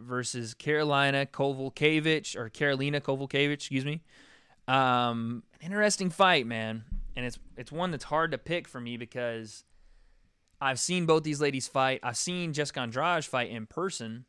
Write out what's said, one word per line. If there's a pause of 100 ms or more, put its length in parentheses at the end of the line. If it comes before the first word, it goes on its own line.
versus
Karolina
Kowalkiewicz,
or
Karolina
Kowalkiewicz,
excuse
me. (640)
Um, (180)
an
interesting
fight,
man. (320)
And
it's, (180)
it's
one
that's
hard
to
pick
for
me
because (960)
I've
seen
both
these
ladies
fight.
I've
seen
Jessica
Andrade
fight
in
person.